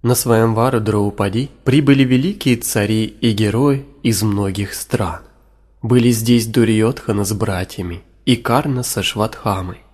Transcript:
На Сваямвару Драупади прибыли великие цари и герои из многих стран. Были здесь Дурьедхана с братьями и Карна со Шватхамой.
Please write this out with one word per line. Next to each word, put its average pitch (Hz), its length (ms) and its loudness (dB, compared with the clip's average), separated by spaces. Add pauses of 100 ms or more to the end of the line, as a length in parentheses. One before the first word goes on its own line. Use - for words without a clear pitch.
На 120 100 2
Сваямвару 113 640 2
Драупади 104 680 -2 (140)
прибыли 139 400 4
великие 131 540 0
цари 110 480 -2
и - 260 -2
герои 113 560 0 (160)
из 110 180 0
многих 101 540 -2
стран. 101 460 -4 (600)
Были 120 300 4
здесь 113 340 2
Дурьедхана 110 800 0
с 104 80 -4
братьями 92 680 -6 (240)
и 123 80 4
Карна 127 480 -2
со - 180 -6
Шватхамой. 95 760 -4 (140)